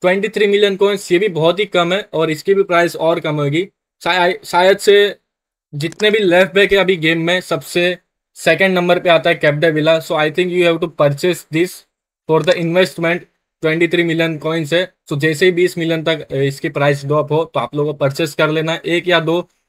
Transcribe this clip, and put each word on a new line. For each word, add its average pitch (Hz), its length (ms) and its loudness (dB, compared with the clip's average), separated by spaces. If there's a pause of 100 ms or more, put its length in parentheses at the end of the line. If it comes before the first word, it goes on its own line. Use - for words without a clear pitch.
ट्वेंटी 196 280 0
थ्री 208 180 0
मिलियन 202 300 2
कॉइन्स, 196 360 -2
ये 175 60 4
भी 214 100 0
बहुत 165 300 0
ही 214 60 0
कम 175 280 0
है 202 200 -4
और 160 180 -2
इसकी 156 240 -2
भी 196 80 0
price 170 340 0
और 165 240 0
कम 156 140 -4
होगी। 151 340 -2 (360)
शाय-, 175 400 0
शायद 185 340 2
से 202 380 4 (580)
जितने 165 360 -2
भी 214 80 2
left 185 360 2
back 196 180 2
है 196 60 4
अभी 190 180 2
game 165 240 0
में, 175 200 0
सबसे 175 580 -4 (360)
second 185 400 0
number 180 240 2
पे 175 100 -2
आता 165 220 4
है 170 60 0
कैप्डेविला। 156 640 2
So 156 120 -8
I 156 180 0
think 180 180 -2
you 175 200 2
have 165 140 0
to 175 60 -2 (120)
purchase 151 520 -2
this 170 160 0 (640)
for 160 140 0
the 175 100 2
investment, 170 640 -2 (420)
ट्वेंटी 165 280 0
थ्री 175 140 0
million 165 360 -2
coins 156 340 -4
है। 180 200 -2 (180)
So 151 80 -4
जैसे 156 280 0
ही 185 60 4
बीस 175 260 0
मिलियन 165 240 -2
तक, 156 300 -2
ए, 139 160 0
इसकी 139 200 -6
price 143 360 0
drop 147 280 -2
हो, 160 120 0
तो 143 160 -6
आप 123 140 -8
लोगों 147 180 -2
को 143 40 -10
परचेस 143 380 -2
कर 156 160 0
लेना, 160 340 -4
एक 170 240 -2
या 170 120 2
दो, 165 280 -2 (200)